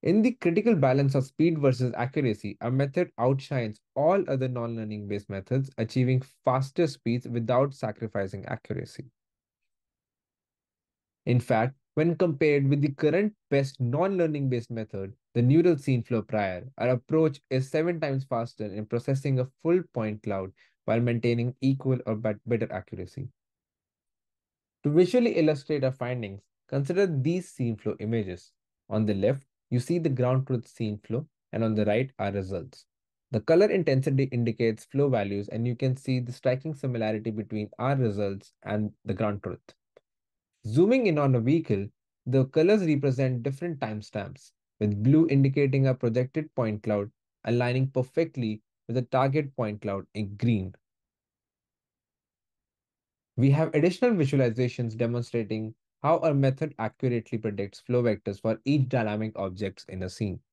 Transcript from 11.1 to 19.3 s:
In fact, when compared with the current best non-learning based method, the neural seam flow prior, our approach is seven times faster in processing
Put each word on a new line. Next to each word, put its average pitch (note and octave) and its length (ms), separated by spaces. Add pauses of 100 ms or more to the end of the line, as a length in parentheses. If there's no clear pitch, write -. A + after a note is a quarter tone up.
In B2 160
fact, A#2+ 340 (200)
when E3 200
compared D3+ 540
with C#3+ 140
the C#3+ 100
current E3+ 400 (180)
best C#3 300
non-learning D3+ 680
based A#2+ 220
method, G#2 440 (200)
the A#2+ 80
neural D#3+ 340
seam C3 280
flow A2 180
prior, G2+ 460 (100)
our B2 120
approach D#3 500 (100)
is C3 180
seven E3 300
times C#3 260
faster A#2 420
in G#2 200
processing C3+ 540